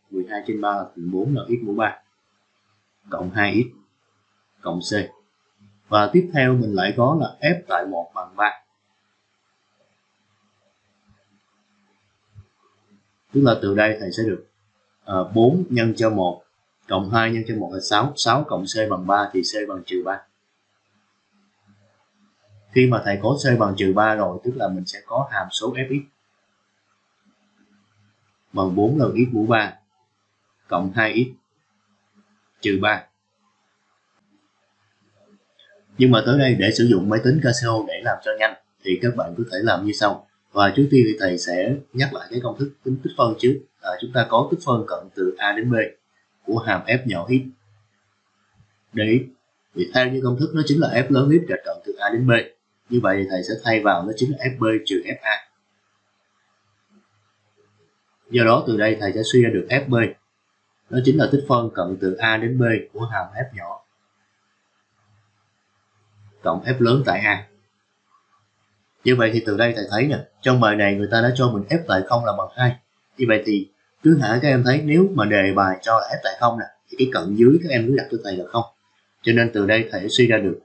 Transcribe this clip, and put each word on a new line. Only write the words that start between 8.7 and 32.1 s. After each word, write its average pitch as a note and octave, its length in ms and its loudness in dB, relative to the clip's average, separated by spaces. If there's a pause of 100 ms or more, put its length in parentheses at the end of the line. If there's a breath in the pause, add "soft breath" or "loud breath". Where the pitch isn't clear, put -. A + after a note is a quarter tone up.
Tức C#3+ 100 4
là A#2 180 6
từ G2 140 0
đây G#2+ 240 2
thầy F#2 120 -10
sẽ A2 120 -4
được, G2 220 -4 (580)
ờ, F#2+ 200 -2
bốn A#2 460 4
nhân A2+ 260 0
cho A2+ 140 0
một F#2 340 -2 (440)
cộng G2 240 -4
hai A2+ 200 2
nhân A2+ 160 -4
cho A2+ 80 -6
một F2+ 180 -8
là F#2+ 60 -8 (100)
sáu, A2+ 260 0
sáu A#2 280 0
cộng F#2 220 -6
c G#2+ 240 -4
bằng F#2 180 -6
ba G2+ 260 2
thì F#2+ 80 0
c G#2 280 -6
bằng F#2 160 -12
trừ F#2 200 -6
ba. G2 160 -6 (2500)
Khi B2+ 160 6
mà A2+ 180 2
thầy G2+ 160 -2
có A#2+ 220 0
c B2 160 2
bằng G2+ 180 0
trừ F#2+ 180 2
ba G#2+ 200 2
rồi, F#2 280 -4
tức B2 120 -4
là G#2 120 -4
mình F#2 180 -6
sẽ G2+ 200 -14
có C3+ 260 -4
hàm F#2+ 200 -6
số B2 220 -6
Fx C3 280 -6 (2500)
bằng F#2+ 220 -2
bốn A#2 240 2
lần G2+ 160 2
x A#2+ 180 2
mũ A2 120 0
ba A2 280 2 (960)
cộng F#2 260 -2
hai A2 320 0
x - 20 -4 (1300)